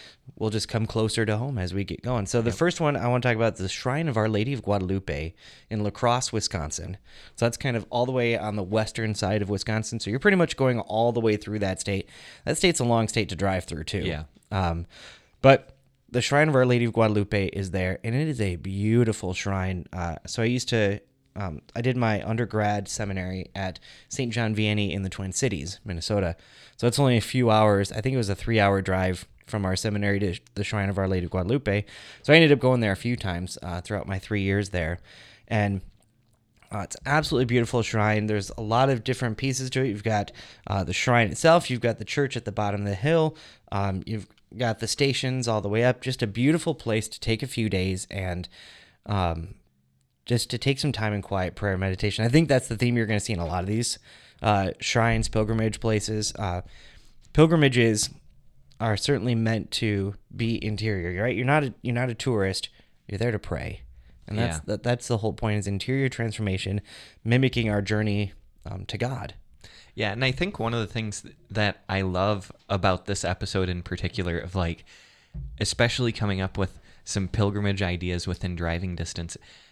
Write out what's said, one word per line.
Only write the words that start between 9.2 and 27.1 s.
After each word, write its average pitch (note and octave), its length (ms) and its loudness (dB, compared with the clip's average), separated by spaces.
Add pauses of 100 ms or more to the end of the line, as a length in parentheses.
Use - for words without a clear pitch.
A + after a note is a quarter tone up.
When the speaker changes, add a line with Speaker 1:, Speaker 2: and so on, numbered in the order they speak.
Speaker 1:
of F#2+ 80 -2
Wisconsin. A2 480 -2
So G2 120 -6
you're B2+ 100 -2
pretty G3+ 160 6
much E3+ 200 2
going B2+ 220 2
all A2+ 320 2
the A#2 100 0
way A2 160 4
through G#2 220 -6
that F#2+ 220 -2
state. G2 280 -4 (360)
That D#3 140 0
state's F3 200 4
a B2+ 60 0
long A#2 240 2
state G2+ 220 -2
to F#2+ 60 -6
drive F#2+ 280 0
through, D#2 200 -8
too. G2 200 -4
Speaker 2:
Yeah. D2+ 180 -4 (300)
Speaker 1:
Um, F2 340 0 (560)
but - 340 6 (320)
the A#2+ 140 -2
Shrine D3 260 2
of D3 60 2
Our B2+ 100 4
Lady A#2+ 200 4
of A2+ 80 0
Guadalupe G#2 560 2
is F#2+ 240 -6
there, F#2 320 -2
and A2+ 100 -2
it D#3 140 -2
is C3 120 -4
a F#2+ 140 0
beautiful G2+ 800 0
shrine. F#2 580 -4
Uh, F2 220 -6 (120)
so - 160 -4
I A2+ 40 4
used B2 220 0
to, G#2 320 2 (340)
um, F#2 260 -6 (140)
I A#2 60 -4
did B2 160 0
my A2 280 2
undergrad G#2+ 600 0
seminary F#2+ 720 -6
at F#2 240 -6 (280)
Saint A#2+ 240 -4
John A2 220 0
Vianney G#2 380 0
in G2 100 -4
the F#2+ 60 -4
Twin F#2+ 240 -8
Cities, F#2 520 -4
Minnesota. F2+ 520 -2 (400)
So A#2 100 0
it's A#2+ 140 2
only C3 160 6